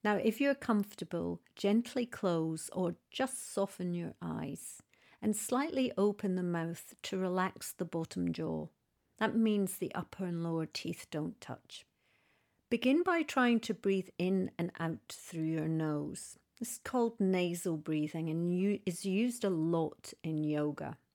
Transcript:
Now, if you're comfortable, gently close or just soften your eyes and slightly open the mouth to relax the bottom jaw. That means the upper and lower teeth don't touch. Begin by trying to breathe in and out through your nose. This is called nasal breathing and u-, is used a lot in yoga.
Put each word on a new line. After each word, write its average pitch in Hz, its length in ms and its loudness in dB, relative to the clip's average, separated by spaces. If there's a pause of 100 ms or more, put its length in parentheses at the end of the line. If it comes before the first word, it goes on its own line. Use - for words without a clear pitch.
Now, 208 140 4
if 220 240 2
you're 277 140 4
comfortable, 175 880 0 (140)
gently 233 500 2
close 160 680 0
or 175 220 0 (160)
just - 420 -4
soften 185 400 -2
your 170 300 -4
eyes - 600 -8 (380)
and 214 160 0
slightly 262 640 0
open 202 380 2
the 180 60 0
mouth 170 600 -4
to - 160 -4
relax 185 540 -2
the - 120 -4
bottom 170 480 -2
jaw. 160 360 -4 (500)
That 220 180 2
means 208 400 2
the - 180 -4
upper - 300 -6
and 170 180 -4
lower 165 220 -2
teeth - 460 -8
don't 160 280 -4
touch. - 460 -14 (880)
Begin 254 320 4
by 339 200 4
trying 240 380 4
to 220 140 -2
breathe 190 420 2
in 185 400 2
and 170 220 -2
out 165 300 -2
through - 340 -8
your 160 240 0
nose. 156 720 -2 (220)
This - 140 -4
is - 40 -10
called 233 400 0
nasal 180 580 2
breathing 156 540 -2
and 175 260 2
u-, 196 300 2
is 170 180 -4
used 214 400 0
a 196 60 2
lot 165 720 0
in 156 220 0
yoga. 147 520 -2 (180)